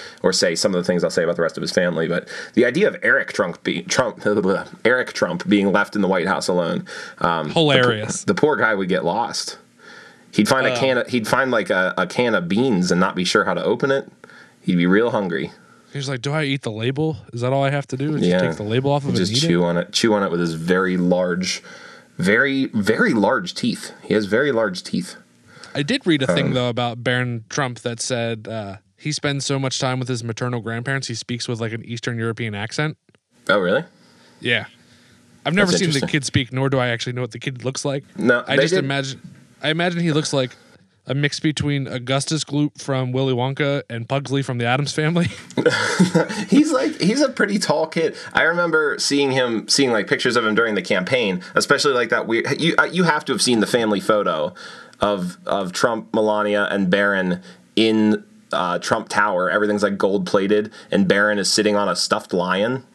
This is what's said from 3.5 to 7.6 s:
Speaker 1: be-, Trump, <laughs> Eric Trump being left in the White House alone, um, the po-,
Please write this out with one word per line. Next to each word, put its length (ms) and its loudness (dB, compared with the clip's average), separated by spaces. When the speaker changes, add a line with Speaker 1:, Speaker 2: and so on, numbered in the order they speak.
Speaker 1:
be-, 200 -4
Trump, 420 -2
<laughs> 580 0
Eric 300 0
Trump 340 -4
being 240 4
left 240 0
in 60 0
the 60 2
White 200 0
House 200 -2
alone, 360 0
um, 280 0
the 60 -4
po-, 60 2